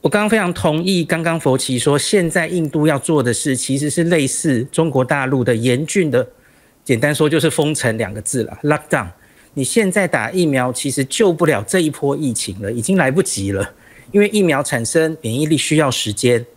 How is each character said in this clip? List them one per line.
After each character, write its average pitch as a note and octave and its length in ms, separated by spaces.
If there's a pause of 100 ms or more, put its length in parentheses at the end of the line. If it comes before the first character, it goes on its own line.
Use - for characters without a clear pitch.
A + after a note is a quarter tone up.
我 - 80
刚 G#3 120
刚 G#3+ 80
非 A3 80
常 F3+ 160
同 D#3+ 300
意 F3+ 200
刚 E3 200
刚 E3 160
佛 C3+ 180
奇 B2+ 220
说， C#3+ 180
现 F3 320
在 D#3+ 180
印 D#3+ 220
度 D3+ 160
要 C#3+ 140
做 D3 240
的 A#2+ 100
事 C3 220
其 C3+ 200
实 C#3+ 140
是 E3+ 140
类 E3 240
似 B2+ 440
中 D#3+ 200
国 C3 120
大 C#3 220
陆 C3 180
的 A#2+ 120
严 B2 320
峻 E3+ 240
的， B2 160 (560)
简 A#2 160
单 D3 160
说 D3+ 120
就 D3 120
是 D#3+ 100
封 D3+ 240
城 A2+ 240
两 G#2 160
个 G#2+ 80
字 B2 220
啦， - 180
lockdown。 D3 460 (480)
你 C#3 80
现 G3 280
在 F#3+ 160
打 A#2 220
疫 F3+ 160
苗 C3 260
其 C3 200
实 C#3 140
救 F#3+ 280
不 D#3 140
了 G#2+ 200
这 F#3+ 120
一 D#3 100
波 C#3 260
疫 D3 160
情 G#2 300
了， G2+ 100
已 A#2 100
经 F#3+ 160
来 C#3 120
不 F3 140
及 G2 280
了， G2 160 (440)
因 G3+ 100
为 G#3 60
疫 G#3 160
苗 D3 180
产 A#2+ 240
生 D#3+ 360
免 A2+ 120
疫 D3+ 140
力 D#3 100
需 D3+ 200
要 D3 120
时 G#2+ 240
间 A#2+ 320 (100)